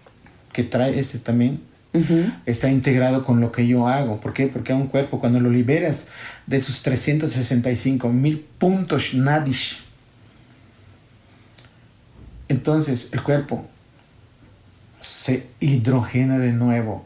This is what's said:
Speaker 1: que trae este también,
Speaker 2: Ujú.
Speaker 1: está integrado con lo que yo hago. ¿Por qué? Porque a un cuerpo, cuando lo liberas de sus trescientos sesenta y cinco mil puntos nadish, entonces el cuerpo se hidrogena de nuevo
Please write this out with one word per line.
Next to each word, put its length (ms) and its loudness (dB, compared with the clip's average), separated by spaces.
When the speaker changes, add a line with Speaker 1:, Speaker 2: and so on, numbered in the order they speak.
Speaker 1:
que 100 -2
trae 360 0
este 200 -6
también, 420 0
Speaker 2:
Ujú. 360 2
Speaker 1:
está 240 0
integrado 540 2
con 160 2
lo 140 2
que 120 0
yo 220 4
hago. 320 0
¿Por 140 -6
qué? 140 0
Porque 260 -4
a 20 2
un 120 0
cuerpo, 340 -2
cuando 180 2
lo 100 4
liberas 600 2
de 140 0
sus 240 -4
trescientos 480 0
sesenta 400 0
y 60 0
cinco 320 0
mil 300 2
puntos 540 0
nadish, 680 0
entonces 640 0
el 100 -4
cuerpo 440 -2
se 480 -4
hidrogena 800 2
de 140 2
nuevo 520 0